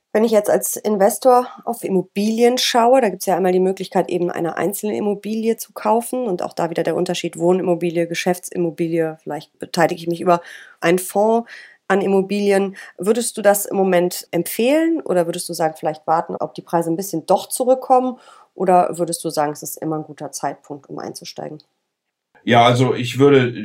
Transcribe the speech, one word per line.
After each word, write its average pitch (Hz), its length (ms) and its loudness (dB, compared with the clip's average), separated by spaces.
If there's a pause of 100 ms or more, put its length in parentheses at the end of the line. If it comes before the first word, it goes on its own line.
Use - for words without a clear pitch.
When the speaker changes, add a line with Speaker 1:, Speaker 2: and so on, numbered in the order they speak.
(140)
Speaker 1:
Wenn 220 120 4
ich 226 80 -2
jetzt 208 160 4
als - 260 0
Investor 220 720 2 (160)
auf - 220 -8
Immobilien 220 720 2
schaue, 247 420 4
da 233 80 2
gibt's 185 200 -4
ja 175 100 2
einmal 180 160 2
die 185 80 4
Möglichkeit, 190 480 0
eben 175 200 -2
eine 165 280 -4
einzelne 208 400 -4
Immobilie 214 580 -2
zu - 160 -12
kaufen 233 560 -2
und 180 140 -2
auch - 100 -4
da 165 180 -4
wieder 165 140 -4
der 165 140 -2
Unterschied 175 400 -4
Wohnimmobilie, 170 720 0
Geschäftsimmobilie, 165 1160 -4
vielleicht 151 340 -12
beteilige 170 440 0
ich 165 60 -8
mich 170 120 -4
über 175 220 2 (400)
einen 175 180 2
Fonds 220 500 0 (380)
an 196 140 2
Immobilien. 196 720 0 (220)
Würdest 226 400 -2
du 220 40 -6
das 202 240 2
im - 120 -4
Moment 180 540 2
empfehlen 294 680 0
oder 175 280 0
würdest 170 200 -8
du 175 60 -10
sagen, 160 240 -2
vielleicht - 300 -6
warten, 170 280 0
ob - 200 -8
die 165 60 -10
Preise 170 300 -2
ein 160 60 -2
bisschen 170 280 -6
doch 196 220 2
zurückkommen? 254 720 0 (340)
Oder 180 440 2
würdest 170 260 -4
du 165 60 -6
sagen, 151 240 -2
es - 100 -14
ist - 140 -12
immer 156 200 -6
ein 151 60 -8
guter 147 300 -14
Zeitpunkt, 143 560 -10
um 151 100 -12
einzusteigen? - 640 -14 (800)
Speaker 2:
Ja, 117 200 4
also 123 320 4
ich 123 240 -4
würde 135 340 6 (120)